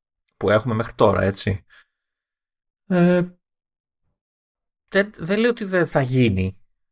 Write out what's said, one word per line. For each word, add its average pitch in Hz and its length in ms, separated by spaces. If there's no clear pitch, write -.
που 98 120
έχουμε 110 240
μέχρι 113 200
τώρα, 98 280
έτσι. 98 440
Ε, 180 360
δεν, 202 300
δεν 190 220
λέω 233 100
ότι 240 140
δεν 185 240
θα 156 140
γίνει, 113 600